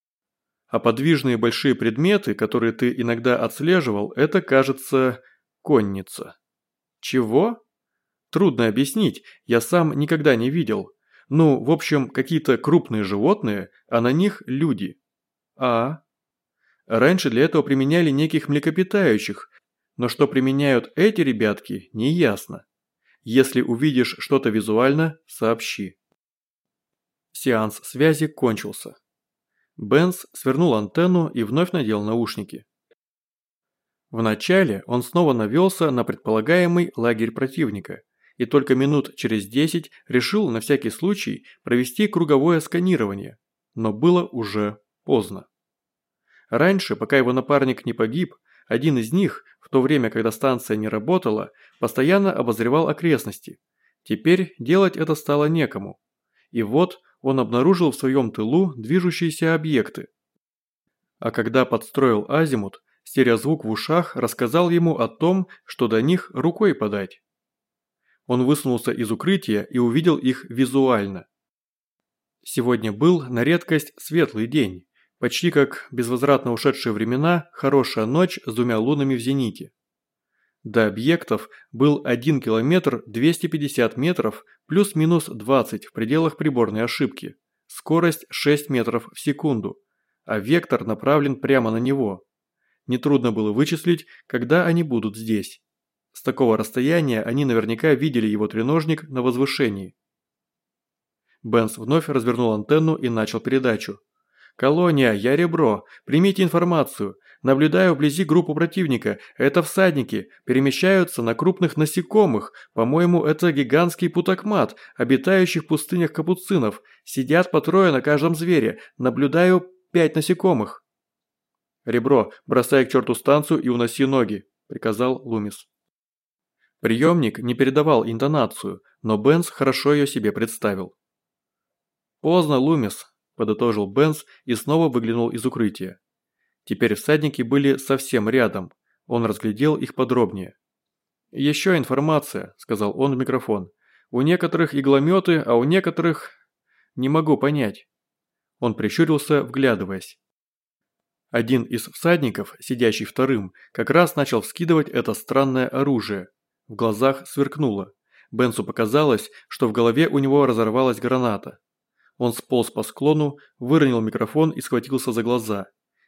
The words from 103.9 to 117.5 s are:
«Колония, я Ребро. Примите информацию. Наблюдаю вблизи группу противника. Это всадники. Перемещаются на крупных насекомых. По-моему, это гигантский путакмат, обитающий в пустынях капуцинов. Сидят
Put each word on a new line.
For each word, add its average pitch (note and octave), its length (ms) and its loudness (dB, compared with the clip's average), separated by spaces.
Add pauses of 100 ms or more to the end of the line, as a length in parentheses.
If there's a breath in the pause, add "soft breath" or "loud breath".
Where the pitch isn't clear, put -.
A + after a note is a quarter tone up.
«Колония, D3 560 2
я A2 220 0
Ребро. D#3+ 500 0 (200 loud breath)
Примите F#3+ 380 2
информацию. E3 720 0 (260 soft breath)
Наблюдаю D#3 520 4
вблизи D3+ 300 0
группу D#3 300 2
противника. D3+ 640 -2 (180 loud breath)
Это C#3 260 2
всадники. D3+ 640 0 (180 soft breath)
Перемещаются C#3 760 2
на A2+ 120 -2
крупных E3+ 420 0
насекомых. D#3 760 0 (200 loud breath)
По-моему, D#3+ 520 2
это D#3 280 2
гигантский D3+ 560 0
путакмат, F3+ 680 -2 (200 loud breath)
обитающий E3 640 2
в D3+ 60 -10
пустынях E3 460 -2
капуцинов. E3 680 -2 (220 soft breath)
Сидят D3+ 460 0